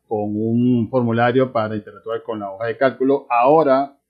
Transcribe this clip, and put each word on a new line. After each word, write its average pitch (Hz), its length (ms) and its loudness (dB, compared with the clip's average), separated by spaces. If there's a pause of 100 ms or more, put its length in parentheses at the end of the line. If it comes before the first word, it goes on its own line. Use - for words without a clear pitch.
con 107 300 -4
un 117 520 0
formulario 123 640 0
para 110 220 -2
interactuar 110 480 -10
con 110 160 -8
la 101 140 -10
hoja 104 140 -8
de 113 100 -4
cálculo, 135 520 0
ahora 139 680 2 (120)